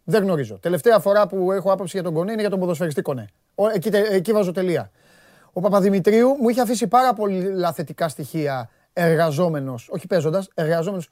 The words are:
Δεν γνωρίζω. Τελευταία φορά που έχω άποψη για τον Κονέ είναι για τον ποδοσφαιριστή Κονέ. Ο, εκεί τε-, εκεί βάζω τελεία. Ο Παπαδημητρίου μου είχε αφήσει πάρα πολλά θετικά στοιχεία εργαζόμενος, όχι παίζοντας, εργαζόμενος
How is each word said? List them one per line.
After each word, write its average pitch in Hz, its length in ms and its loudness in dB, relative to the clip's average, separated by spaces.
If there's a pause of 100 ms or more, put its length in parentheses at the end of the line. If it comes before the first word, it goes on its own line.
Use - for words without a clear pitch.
Δεν 196 200 2
γνωρίζω. 139 360 -2
Τελευταία 233 400 2
φορά 202 280 2
που 190 240 -2
έχω 196 200 0
άποψη 190 260 -2
για 180 60 -4
τον 170 100 -4
Κονέ 175 180 -2
είναι 220 100 -4
για 208 80 -2
τον 190 100 -2
ποδοσφαιριστή 175 420 -2
Κονέ. 123 260 -6 (280)
Ο, 202 120 2
εκεί 220 220 -2
τε-, 208 260 2
εκεί 190 180 0
βάζω 202 180 2
τελεία. 165 400 -2 (640)
Ο 185 80 -4
Παπαδημητρίου 202 800 4
μου 233 100 2
είχε 247 120 0
αφήσει 233 260 0
πάρα 247 260 4
πολλά 190 600 -2
θετικά 165 340 -6
στοιχεία 143 600 -6 (240)
εργαζόμενος, 156 960 0
όχι 185 160 -8
παίζοντας, 180 460 0
εργαζόμενος 170 580 -2